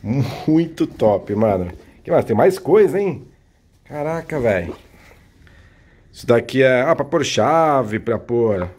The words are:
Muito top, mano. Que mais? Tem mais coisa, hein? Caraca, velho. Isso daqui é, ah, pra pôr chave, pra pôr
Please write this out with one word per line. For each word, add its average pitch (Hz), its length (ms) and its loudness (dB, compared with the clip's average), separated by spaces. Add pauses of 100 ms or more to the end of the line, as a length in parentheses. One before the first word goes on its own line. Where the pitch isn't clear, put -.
Muito 156 840 -2
top, 104 480 0
mano. 95 340 0 (320)
Que - 80 -10
mais? 139 140 2
Tem 110 120 0
mais 139 220 2
coisa, 185 400 2
hein? 185 260 -4 (600)
Caraca, 156 560 -8
velho. 95 340 -2 (1400)
Isso - 160 -18
daqui 120 380 0
é, 127 180 4
ah, 160 140 2
pra 143 80 -4
pôr 156 200 -2
chave, 135 760 0
pra 110 180 -4
pôr 107 500 -2 (100)